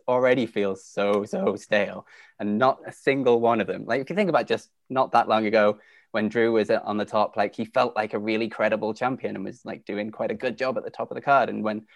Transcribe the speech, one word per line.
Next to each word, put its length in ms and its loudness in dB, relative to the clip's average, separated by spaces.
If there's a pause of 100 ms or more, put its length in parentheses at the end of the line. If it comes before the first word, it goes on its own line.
already 400 2
feels 380 -2
so, 400 0
so 320 -2
stale. 500 -2 (320)
And 200 -2
not 280 2
a 60 -12
single 480 2
one 200 4
of 60 -2
them. 200 -6
Like, 160 -2
if 80 -10
you 60 -8
think 140 0
about 160 0
just 240 -4 (180)
not 240 -2
that 160 4
long 180 2
ago, 320 4 (340)
when 160 0
Drew 240 2
was 180 2
on 260 -2
the 80 -2
top, 320 0
like, 180 -2
he 100 -6
felt 300 0
like 200 -2
a 40 -4
really 300 -2
credible 460 -2
champion 420 -4
and 80 -8
was, 200 -14
like, 200 -12
doing 260 -6
quite 200 -6
a 40 -6
good 240 -6
job 180 -4
at 80 -6
the 60 -12
top 200 -10
of 40 -12
the 60 -10
card. 280 4
And 140 -6
when 340 -4